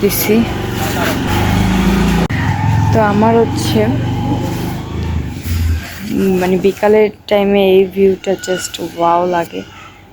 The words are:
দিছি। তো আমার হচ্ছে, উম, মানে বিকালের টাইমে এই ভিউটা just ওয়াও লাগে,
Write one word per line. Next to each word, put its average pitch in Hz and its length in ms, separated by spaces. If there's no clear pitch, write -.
দিছি। 208 320
তো 220 60
আমার 220 300
হচ্ছে, - 380
উম, 190 240
মানে 185 140
বিকালের 208 420
টাইমে 202 320
এই 196 80
ভিউটা 190 400
just 185 280
ওয়াও 170 380
লাগে, 175 260